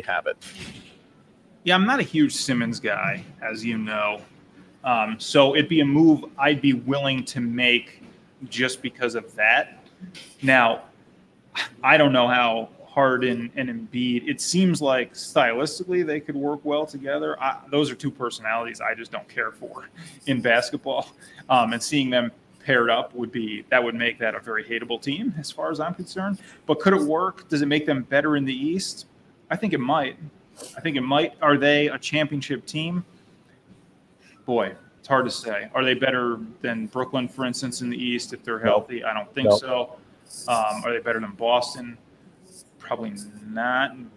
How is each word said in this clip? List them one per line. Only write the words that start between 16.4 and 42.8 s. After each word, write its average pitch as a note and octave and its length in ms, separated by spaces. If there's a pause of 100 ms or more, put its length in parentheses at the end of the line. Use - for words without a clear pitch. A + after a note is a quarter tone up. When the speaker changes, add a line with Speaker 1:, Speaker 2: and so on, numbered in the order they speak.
Speaker 2:
well D3 220
together. D3 560
I, C3+ 160 (120)
those C#3+ 220
are A#2+ 40
two C#3 160
personalities A2+ 680
I A2 140
just A2+ 180
don't - 160
care A2 240
for - 380 (380)
in C3 140
basketball. B2 680 (400)
Um, A#2+ 240
and A#2 100
seeing C3+ 260
them A#2+ 220 (320)
paired B2 260
up A#2+ 240
would A#2+ 180
be, G#2+ 380
that B2+ 140
would A#2 120
make A#2 240
that A2 140
a G#2 60
very A2 240
hateable A#2 380
team F#3 360
as D3 140
far D#3 200
as D#3 80
I'm E3 140
concerned. F#3+ 460 (260)
But D3+ 140
could F#3+ 140
it E3+ 80
work? D#3+ 460
Does D3 140
it D3 60
make D3+ 180
them C#3 180
better D3 340
in C#3 80
the C3 100
East? D#3+ 500 (460)
I D#3+ 40
think F3+ 180
it C#3+ 60
might. C#3 380 (580)
I B2+ 60
think D#3 160
it B2+ 40
might. C#3 400
Are D3 160
they D3 320
a C3 100
championship C#3+ 640
team? E3+ 400 (1400)
Boy, A#2 280 (260)
it's - 80
hard C3 180
to A2+ 60
say. G#2+ 440
Are C3 80
they B2+ 100
better B2 460 (220)
than A2+ 260
Brooklyn, B2+ 400
for C3 180
instance, B2 360
in B2 80
the A#2+ 120
East A#2+ 320
if A#2+ 100
they're A2+ 160
Speaker 1:
No. A2+ 60
Speaker 2:
healthy? G#2+ 380
I A2+ 100
don't G#2 220
think C3 140
Speaker 1:
No. G#2 80
Speaker 2:
so. B2 380 (520)
Um, A2 360
are A#2+ 80
they A#2 80
better A2+ 200
than G#2+ 140
Boston? A#2+ 640 (840)
Probably A2+ 340 (340)